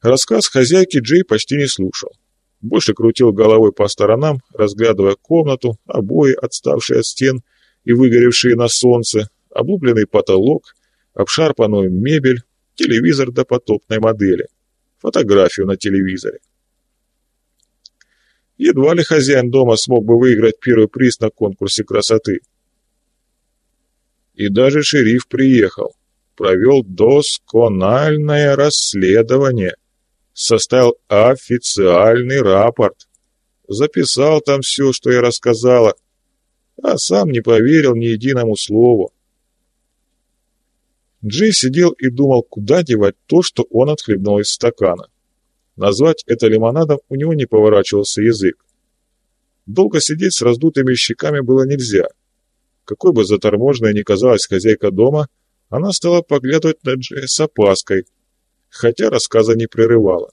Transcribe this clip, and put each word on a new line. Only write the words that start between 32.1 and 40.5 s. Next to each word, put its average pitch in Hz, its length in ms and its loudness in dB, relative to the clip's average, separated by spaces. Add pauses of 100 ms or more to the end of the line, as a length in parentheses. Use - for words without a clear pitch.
рапорт, 104 680 0 (600)
записал 147 720 0
там 139 200 -2
всё, 135 320 -2
что - 180 -4
я 123 100 2
рассказала, 120 760 2 (880)
а 285 160 -2
сам 185 320 -2
не 120 100 -2
поверил 123 540 2
ни 117 120 -4
единому 117 500 -2
слову. 110 560 0 (2000)